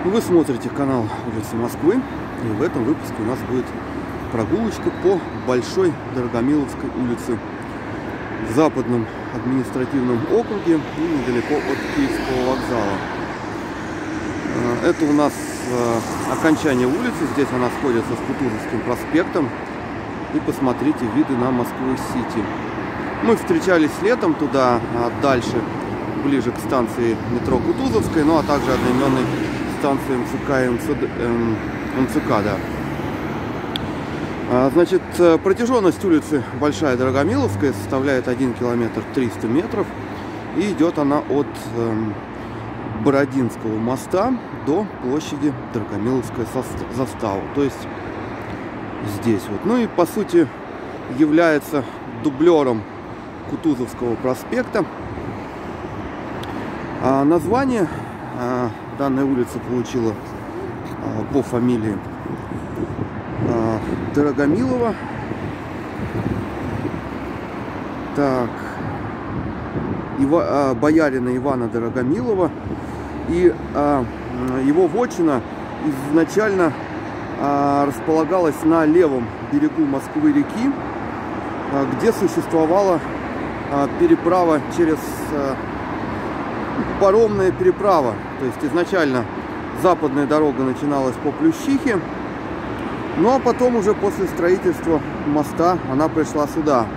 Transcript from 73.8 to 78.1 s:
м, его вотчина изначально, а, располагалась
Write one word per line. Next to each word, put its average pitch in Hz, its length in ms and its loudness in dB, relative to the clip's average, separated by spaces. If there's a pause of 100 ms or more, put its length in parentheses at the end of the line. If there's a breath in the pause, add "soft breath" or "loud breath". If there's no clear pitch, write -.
м, 131 180 2
его 165 180 6
вотчина 160 560 2 (680)
изначально, 170 640 4 (680)
а, 143 480 2
располагалась 160 760 2